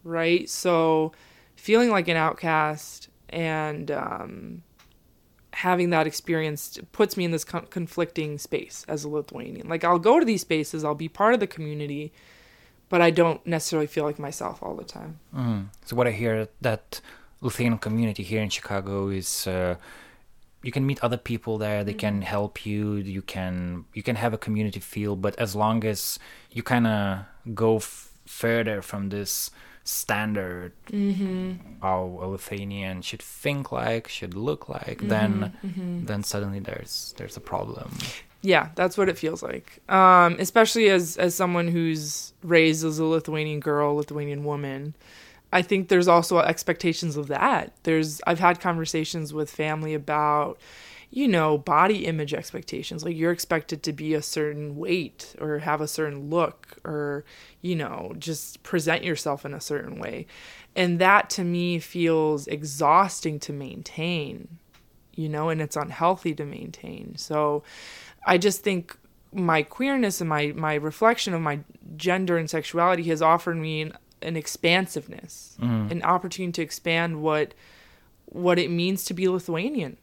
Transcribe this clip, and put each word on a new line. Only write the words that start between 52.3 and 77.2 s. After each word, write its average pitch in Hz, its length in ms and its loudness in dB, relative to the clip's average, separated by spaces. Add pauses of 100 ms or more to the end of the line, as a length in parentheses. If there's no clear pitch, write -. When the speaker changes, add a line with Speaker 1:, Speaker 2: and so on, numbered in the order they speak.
Speaker 1:
expectations. 160 680 -8
Like, 170 120 -4
you're 165 140 2
expected 165 540 -2
to 156 80 -2
be 156 220 -2
a 151 80 0
certain 147 520 -4
weight 175 680 -4
or 151 200 -2
have 151 200 0
a 151 60 0
certain 147 420 -4
look 165 560 0
or, 147 400 -4 (380)
you 175 140 -2
know, 98 420 -6
just - 460 -10
present 165 400 0
yourself 151 420 -2
in 143 80 -8
a - 60 -10
certain - 400 -6
way. - 260 -8 (480)
And 175 240 2
that 202 320 6
to 185 140 -2
me 175 340 0
feels 156 720 2
exhausting 151 920 2
to - 120 -8
maintain, 156 1080 -6 (560)
you 156 140 -4
know, 151 220 -2
and 160 120 0
it's 147 140 -4
unhealthy 165 580 0
to 151 100 -8
maintain. - 720 -12
So 147 460 0 (640)
I 180 100 6
just 190 260 2
think 185 360 -4 (340)
my 160 300 2
queerness 254 580 0
and 165 80 -2
my, 147 280 0
my 156 180 -2
reflection 190 580 2
of 165 80 -2
my 147 200 -2 (360)
gender 180 400 0
and 160 140 -2
sexuality 170 540 2
has 160 180 0
offered 170 340 4
me 156 260 -4
an, 156 100 -8 (280)
an 165 160 -4
expansiveness, - 1300 -2
Speaker 2:
Mm. 110 300 0
Speaker 1:
an 170 100 -2
opportunity 180 520 0
to 170 80 -2
expand 165 600 -2